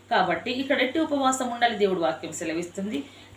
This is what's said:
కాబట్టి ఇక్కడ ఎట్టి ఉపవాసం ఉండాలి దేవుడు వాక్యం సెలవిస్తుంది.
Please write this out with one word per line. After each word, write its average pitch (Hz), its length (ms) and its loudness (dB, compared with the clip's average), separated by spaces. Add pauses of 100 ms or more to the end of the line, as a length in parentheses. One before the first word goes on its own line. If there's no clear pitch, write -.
(120)
కాబట్టి 185 400 2
ఇక్కడ 262 300 0
ఎట్టి 262 180 0
ఉపవాసం 262 520 0
ఉండాలి 233 240 2
దేవుడు 196 240 2
వాక్యం 165 340 -2
సెలవిస్తుంది. 180 680 -4 (340)